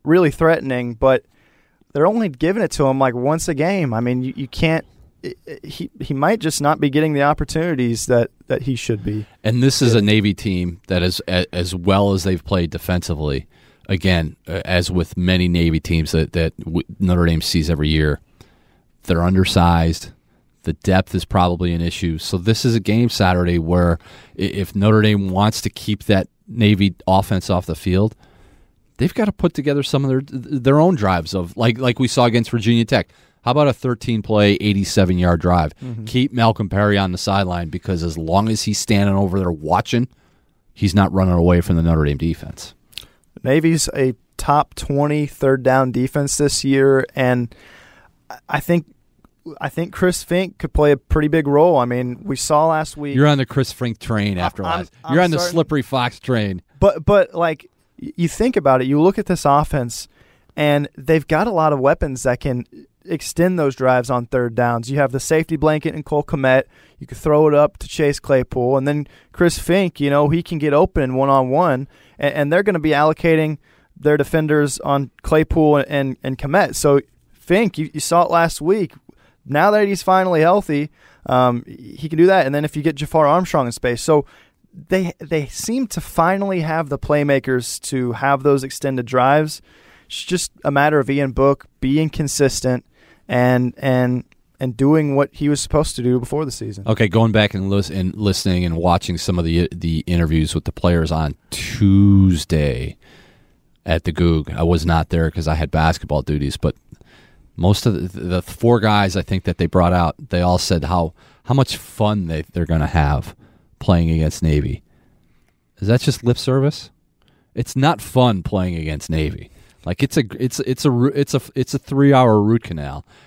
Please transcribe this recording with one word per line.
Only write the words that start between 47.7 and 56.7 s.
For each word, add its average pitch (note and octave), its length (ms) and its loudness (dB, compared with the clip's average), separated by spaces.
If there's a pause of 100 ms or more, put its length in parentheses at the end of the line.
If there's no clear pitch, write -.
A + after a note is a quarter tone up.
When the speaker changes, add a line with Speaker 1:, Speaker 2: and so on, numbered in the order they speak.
Speaker 1:
I D3+ 120 -4
think, E3+ 260 -2 (760)
I C#3+ 80 -6
think E3+ 240 -8
Chris - 300 0
Fink F3+ 360 -4
could - 140 -10
play D3 200 4
a C#3 40 2
pretty D3+ 320 0
big D#3 180 0
role. D3+ 320 4
I B2 60 2
mean, B2 400 -4
we C#3+ 120 -6
saw D#3 300 0
last D#3 300 -2
week. D3 180 -8
Speaker 2:
You're C#3 140 4
on D3 100 4
the C3 80 0
Chris - 260 -2
Fink A#2 260 -8
train G#2 380 -2
after F2+ 280 -4
Speaker 1:
I'm, E3+ 160 -4
Speaker 2:
last. F3 120 -12 (120)
Speaker 1:
I'm D#3+ 100 -4
Speaker 2:
You're E3+ 80 4
on F3 80 2
the D#3+ 80 -2
Speaker 1:
starting F3 160 -4
Speaker 2:
slippery D#3 280 0
fox B2 380 -4
train. G#2 400 -2 (200)